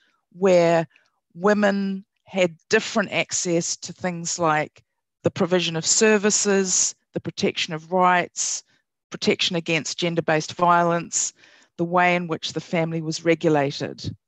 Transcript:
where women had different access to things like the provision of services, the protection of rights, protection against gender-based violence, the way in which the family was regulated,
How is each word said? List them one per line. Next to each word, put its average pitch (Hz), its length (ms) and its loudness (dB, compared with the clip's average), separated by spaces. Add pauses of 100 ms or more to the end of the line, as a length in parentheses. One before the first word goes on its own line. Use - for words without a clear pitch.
(320)
where 175 560 4 (460)
women 196 720 0 (180)
had 180 320 -2 (140)
different - 420 0
access 170 640 -2
to - 140 -14
things 170 480 -8
like 151 420 -2 (420)
the - 80 0
provision 175 440 0
of 160 100 -4
services, 202 1080 2 (180)
the 180 60 -8
protection - 540 -4
of 160 180 -12
rights, 180 720 0 (460)
protection - 460 -2
against 165 440 -4
gender-based 165 540 -2
violence, 175 800 0 (440)
the 170 80 -2
way 180 300 2
in 175 120 -2
which - 260 -8
the 160 60 -8
family 165 420 -2
was 160 220 -6
regulated, 151 920 0 (120)